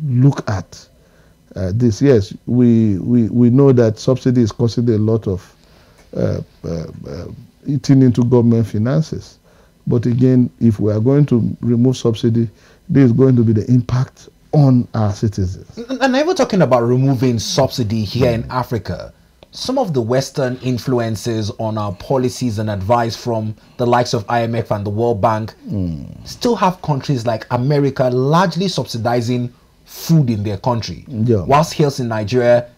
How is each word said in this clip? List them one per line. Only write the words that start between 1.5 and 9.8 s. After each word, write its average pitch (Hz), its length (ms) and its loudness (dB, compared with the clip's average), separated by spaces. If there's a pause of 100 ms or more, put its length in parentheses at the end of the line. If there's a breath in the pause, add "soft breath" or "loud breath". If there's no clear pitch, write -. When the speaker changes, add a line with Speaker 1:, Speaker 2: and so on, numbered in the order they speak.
Speaker 1:
uh, 92 180 -4
this. 117 280 0
Yes, 127 320 4 (100)
we, 113 540 2
we, 120 320 0
we 120 200 4
know 135 220 6
that 113 260 2
subsidy 127 440 0
is 107 100 0
causing 120 380 -2
a 110 80 2
lot 107 280 0
of, 92 300 -8 (580 soft breath)
uh, - 280 -4 (200)
uh, 85 220 -8 (240)
uh, 80 180 -12 (400)
eating 135 360 4
into 123 200 4
government 117 440 4
finances. 123 720 -4 (480 soft breath)